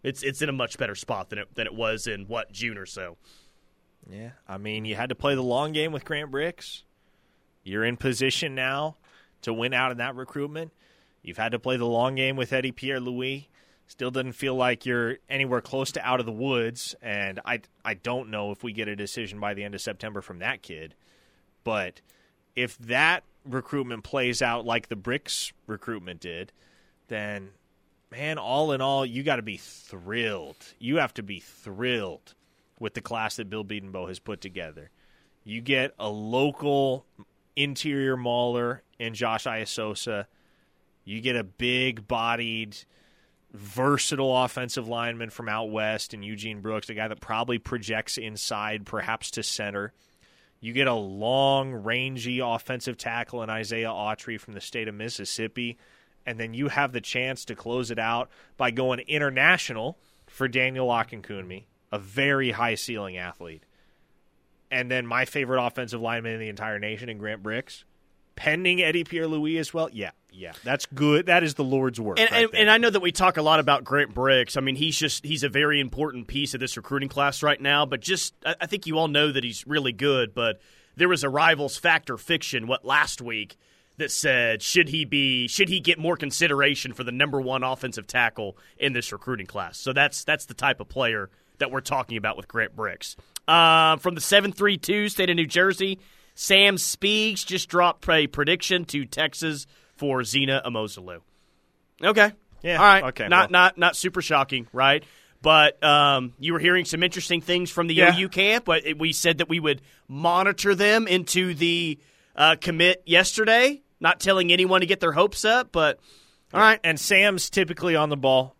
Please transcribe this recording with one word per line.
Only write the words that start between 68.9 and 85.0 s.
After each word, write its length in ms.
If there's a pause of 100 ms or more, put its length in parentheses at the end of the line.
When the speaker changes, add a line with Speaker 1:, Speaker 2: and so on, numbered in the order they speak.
Speaker 2:
Pierre-Louis 540
as 160
well. 180
Yeah, 200 (200)
yeah, 220 (100)
that's 220
good. 400
That 180
is 120
the 80
Lord's 360
work 200
Speaker 1:
And, 120
Speaker 2:
right 120
Speaker 1:
and, 100
Speaker 2:
there. 80
Speaker 1:
and 100
I 60
know 120
that 120
we 100
talk 260
a 40
lot 180
about 240
Grant 320
Brix. 400
I 60
mean, 140
he's 220
just, 280
he's 180
a 60
very 320
important 460
piece 260
of 80
this 160
recruiting 320
class 340
right 160
now. 260
But 140
just, 340 (120)
I, 160
I 60
think 200
you 120
all 100
know 220
that 120
he's 240
really 240
good. 440
But 260 (340)
there 140
was 160
a 40
Rivals 480
Fact 340
or 60
Fiction, 500
what, 180
last 360
week 360 (400)
that 120
said, 540
should 240
he 160